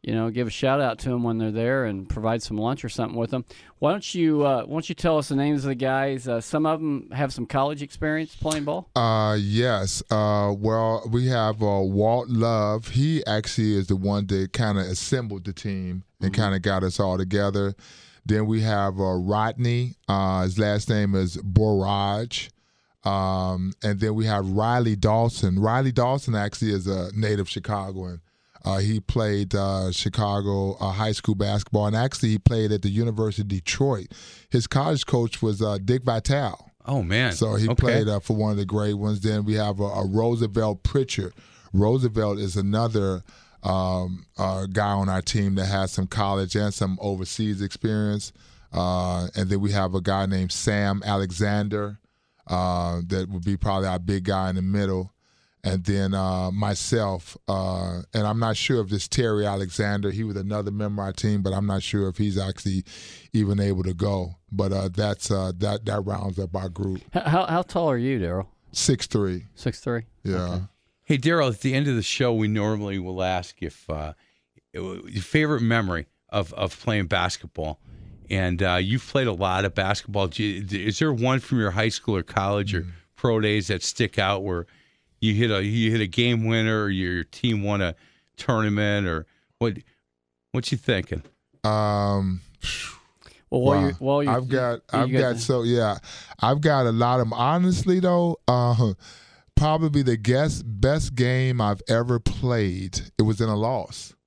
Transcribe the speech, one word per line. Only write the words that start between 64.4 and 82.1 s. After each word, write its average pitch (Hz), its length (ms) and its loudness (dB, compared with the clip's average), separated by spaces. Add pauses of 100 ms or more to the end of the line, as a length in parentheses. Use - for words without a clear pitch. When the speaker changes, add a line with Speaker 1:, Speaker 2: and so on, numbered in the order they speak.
Speaker 2:
But, 98 220 0
uh, 95 200 -2
that's, 101 360 -2
uh, 95 260 0
that, 104 300 -2
that 104 180 -2
rounds 95 340 -4
up 92 160 -6
our 92 140 -4
group. 92 320 -4 (160)
Speaker 1:
H-, - 60 0
how, 170 240 2
how 170 160 0
tall 170 280 0
are 127 60 2
you, 120 240 0
Daryl? 90 280 -2 (240)
Speaker 2:
Six - 340 0
three. 95 480 -2
Speaker 1:
Six - 260 -6
three? 117 220 -4 (200)
Speaker 2:
Yeah. 95 140 -2
Speaker 1:
Okay. 90 260 -4 (440)
Speaker 3:
Hey, 147 120 2
Daryl, 147 320 2
at 101 120 -6
the 131 100 0
end 139 160 0
of 127 80 2
the 107 60 0
show, 123 320 0
we 110 120 2
normally 104 520 -2
will 92 240 -6
ask 92 400 -2
if, - 260 -10
uh, 78 240 -6 (640)
your 90 240 -8 (240)
favorite 151 400 0
memory 101 440 0 (220)
of, 95 260 -2
of 95 240 -6
playing 104 280 -2
basketball. 85 720 -4 (480)
And, 92 340 0
uh, 90 200 2
you've 110 240 -2
played 131 220 0
a 104 40 0
lot 92 320 0
of 98 100 -2
basketball. 98 540 -2
Do 104 160 -6
you, 98 180 -4 (240)
is 104 120 -2
there 156 140 4
one 127 280 2
from - 180 -2
your 104 120 2
high 110 180 0
school 104 280 -2